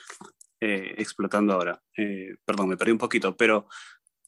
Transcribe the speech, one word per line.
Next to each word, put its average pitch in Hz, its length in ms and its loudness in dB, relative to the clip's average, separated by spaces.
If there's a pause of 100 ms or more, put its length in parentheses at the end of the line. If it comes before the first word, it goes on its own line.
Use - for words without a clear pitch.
(600)
eh, 101 380 -2
explotando 104 560 0
ahora. 87 280 -2 (160)
Eh, 98 380 -6 (100)
perdón, 98 220 -2
me 92 100 -2
perdí 107 140 2
un 113 60 4
poquito, 104 400 0
pero 110 320 4 (580)